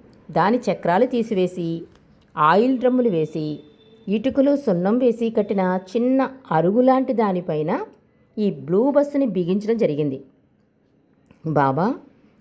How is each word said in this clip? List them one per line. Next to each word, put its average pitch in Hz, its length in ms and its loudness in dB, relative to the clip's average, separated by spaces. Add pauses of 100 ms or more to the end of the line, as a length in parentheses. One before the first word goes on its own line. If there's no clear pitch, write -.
(320)
దాని 202 280 2 (120)
చక్రాలు 175 340 0
తీసివేసి, 180 760 -2 (540)
ఆయిల్ 208 420 4
డ్రమ్ములు 247 300 2
వేసి, 156 500 -2 (480)
ఇటుకలు 262 480 2
సున్నం 202 420 0
వేసి 233 320 0
కట్టిన 196 500 0 (160)
చిన్న 254 340 0 (220)
అరుగులాంటి 254 640 2
దానిపైన 185 720 -2 (520)
ఈ 208 140 0
బ్లూ 170 400 0
బస్సుని 285 340 0
బిగించడం 202 520 -2
జరిగింది. 151 460 -2 (1200)
బాబా 151 480 0 (480)